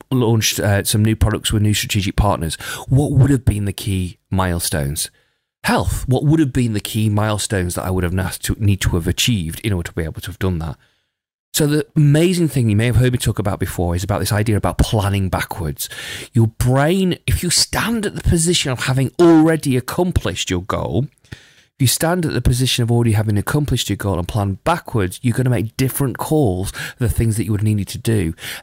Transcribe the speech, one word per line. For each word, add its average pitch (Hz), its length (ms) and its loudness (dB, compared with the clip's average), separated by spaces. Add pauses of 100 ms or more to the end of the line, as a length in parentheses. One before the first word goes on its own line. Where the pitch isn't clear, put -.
(100)
launched, 117 480 2
uh, 101 240 2
some 107 220 0
new 110 100 2
products - 380 0
with 107 100 2
new 104 120 2
strategic 101 420 -2
partners, 80 400 0 (320)
what 135 240 2
would 135 180 6
have 139 140 2
been 104 220 0
the 98 60 -2
key 92 460 -4 (140)
milestones? 85 800 -2 (500)
Health, - 460 0
what 127 160 0
would 156 160 4
have 135 120 0
been 120 200 0
the 104 80 -2
key 110 280 -2
milestones 104 680 -2
that - 80 -6
I 90 60 -4
would 92 120 0
have 87 100 -2
na-, 92 180 -2
to, - 280 -6
need 101 220 2
to - 100 0
have 85 160 0
achieved 90 540 -2
in 107 120 -4
order 85 180 -4
to - 40 -20
be 85 80 -4
able 78 200 -8
to - 40 -14
have 90 140 -12
done 92 180 0
that? 78 180 -6 (800)
So 151 140 2
the 151 260 0
amazing 160 540 4
thing 127 200 0
you 104 60 2
may 110 120 2
have 120 100 2
heard 123 160 4
me 123 60 0
talk - 200 -2
about 95 220 -4
before 87 340 -2
is 87 80 -2
about 98 160 -2
this - 140 -2
idea 107 240 2
about 92 200 -2
planning 98 520 0
backwards. 78 600 -6 (440)
Your 113 160 4
brain, 156 680 2 (120)
if - 160 0
you 175 60 -2
stand 202 560 -2
at - 100 -6
the - 120 -2
position 165 440 2
of - 140 -4
having 131 340 0
already 160 560 6
accomplished - 760 -2
your 90 120 -2
goal, 90 440 -2 (240)
if - 500 -20
you 131 60 4
stand 170 400 0
at 120 60 -4
the 92 80 -2
position 123 420 0
of 113 80 0
already 120 220 2
having 107 260 0
accomplished 139 500 -2
your 101 80 -2
goal 95 220 -2
and 87 80 -4
plan 101 380 -2
backwards, 113 580 -2
you're 120 140 0
gonna 131 120 0
make 113 280 -2
different 135 420 -2
calls 98 540 0
for - 320 -8
the 110 40 2
things 110 280 0
that 113 80 -2
you 104 80 -2
would 101 100 0
need 107 240 0
to - 120 -10
do. 101 360 0 (280)